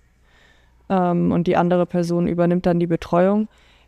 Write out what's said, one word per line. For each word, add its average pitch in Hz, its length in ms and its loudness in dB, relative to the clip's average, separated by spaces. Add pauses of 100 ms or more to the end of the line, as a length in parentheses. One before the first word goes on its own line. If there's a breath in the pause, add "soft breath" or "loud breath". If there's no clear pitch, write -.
(880 soft breath)
ähm, 175 420 0
und 170 160 0
die 165 100 0
andere 175 280 2
Person 175 420 -2
übernimmt 175 380 0
dann 170 140 2
die 170 80 0
Betreuung. 185 600 0 (400 soft breath)